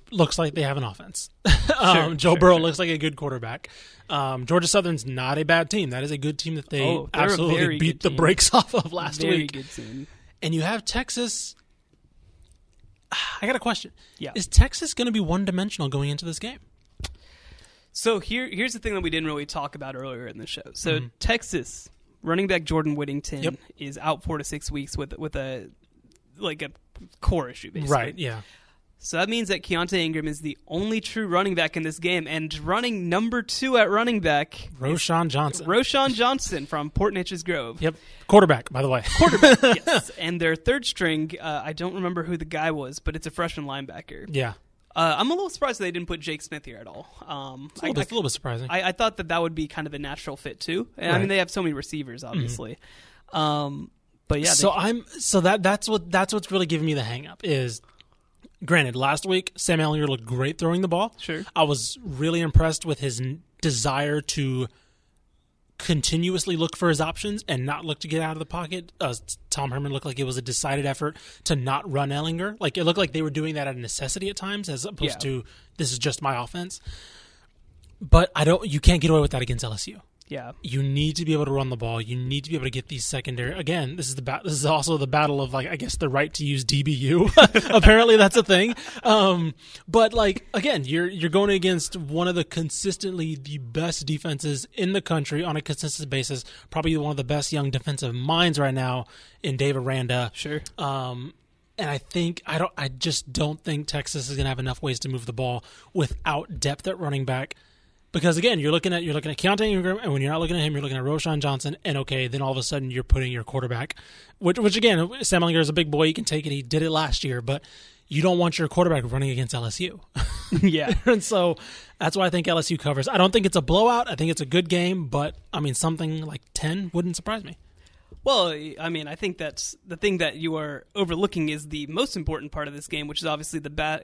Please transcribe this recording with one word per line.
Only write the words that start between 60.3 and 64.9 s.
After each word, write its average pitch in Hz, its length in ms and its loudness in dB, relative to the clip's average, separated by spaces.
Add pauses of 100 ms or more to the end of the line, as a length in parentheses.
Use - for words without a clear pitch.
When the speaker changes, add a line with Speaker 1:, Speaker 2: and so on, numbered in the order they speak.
Speaker 1:
throwing 175 220 2
the 190 80 0
ball. 190 300 0
Speaker 2:
Sure. 165 240 -6 (140)
Speaker 1:
I 160 80 6
was 139 380 -2
really 165 380 -2
impressed 160 460 4
with 151 140 -4
his 127 200 -4
n-, 131 220 -6 (180)
desire 143 600 0
to 131 480 -2 (1080)